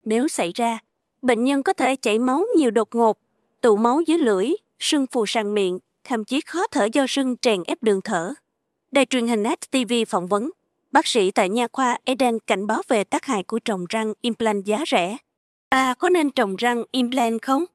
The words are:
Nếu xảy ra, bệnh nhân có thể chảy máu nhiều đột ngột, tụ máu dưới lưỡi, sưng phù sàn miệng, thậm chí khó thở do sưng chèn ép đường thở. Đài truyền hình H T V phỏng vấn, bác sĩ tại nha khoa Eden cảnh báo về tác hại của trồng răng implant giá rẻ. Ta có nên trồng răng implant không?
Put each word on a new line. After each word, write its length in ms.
Nếu 240
xảy 260
ra, 240
bệnh 220
nhân 180
có 100
thể 240
chảy 220
máu 260
nhiều 140
đột 240
ngột, 240
tụ 160
máu 240
dưới 180
lưỡi, 320
sưng 280
phù 200
sàn 280
miệng, 240
thậm 200
chí 160
khó 260
thở 260
do 160
sưng 280
chèn 300
ép 160
đường 180
thở. 340
Đài 160
truyền 220
hình 160
H 80
T 40
V 40
phỏng 180
vấn, 240
bác 140
sĩ 240
tại 180
nha 240
khoa 320
Eden 340
cảnh 280
báo 220
về 160
tác 200
hại 180
của 160
trồng 300
răng 320
implant 440
giá 260
rẻ. 260
Ta 240
có 140
nên 220
trồng 260
răng 340
implant 520
không? 220